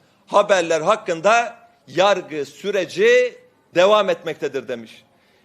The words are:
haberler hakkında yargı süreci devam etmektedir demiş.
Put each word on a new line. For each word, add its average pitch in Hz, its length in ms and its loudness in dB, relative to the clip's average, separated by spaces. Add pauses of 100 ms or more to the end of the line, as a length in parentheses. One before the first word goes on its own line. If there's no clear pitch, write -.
(260)
haberler 170 540 0
hakkında 180 760 -2 (280)
yargı 156 600 -2
süreci 208 920 -2 (360)
devam 196 360 4
etmektedir 147 580 -6
demiş. 117 360 -12 (400)